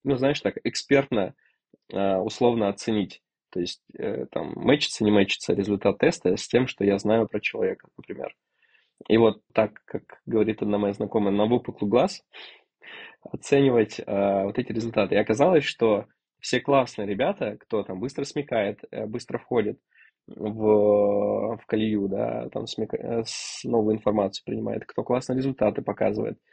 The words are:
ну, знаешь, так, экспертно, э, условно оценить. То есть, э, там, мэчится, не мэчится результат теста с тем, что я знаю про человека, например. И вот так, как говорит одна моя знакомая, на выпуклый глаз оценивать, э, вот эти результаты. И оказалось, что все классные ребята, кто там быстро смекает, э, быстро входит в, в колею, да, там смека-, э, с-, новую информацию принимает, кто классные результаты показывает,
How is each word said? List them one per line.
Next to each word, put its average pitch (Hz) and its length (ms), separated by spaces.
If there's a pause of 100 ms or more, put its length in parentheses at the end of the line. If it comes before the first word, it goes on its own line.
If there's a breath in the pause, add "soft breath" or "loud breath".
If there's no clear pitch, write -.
ну, 135 120
знаешь, 135 240
так, - 240
экспертно, - 720 (560)
э, 98 260
условно 110 520
оценить. 101 520 (300)
То 92 100
есть, - 220 (160)
э, 120 320
там, - 260
мэчится, - 480
не 104 60
мэчится 101 420
результат 98 460
теста 135 380
с - 120
тем, 123 180
что - 180
я 98 140
знаю 107 300
про 104 120
человека, - 560
например. - 380 (720)
И 107 80
вот 113 240 (140)
так, 110 300
как - 420
говорит 110 340
одна 104 160
моя 101 160
знакомая, 101 400
на 104 140
выпуклый 113 440
глаз 123 340 (960 loud breath)
оценивать, 131 800
э, 98 440
вот 98 140
эти - 140
результаты. 110 420
И 101 40
оказалось, 143 460
что 110 420 (340)
все - 200
классные 127 460
ребята, 110 520
кто 104 260
там 92 160
быстро 139 240
смекает, 113 560 (100)
э, 110 160
быстро 113 320
входит 107 400 (480 soft breath)
в, 104 1300
в - 100
колею, 107 420
да, 117 420
там 110 160
смека-, - 320
э, 117 260
с-, - 400
новую 110 320
информацию 104 480
принимает, 110 400
кто - 200
классные 127 340
результаты 131 420
показывает, 104 580 (140 soft breath)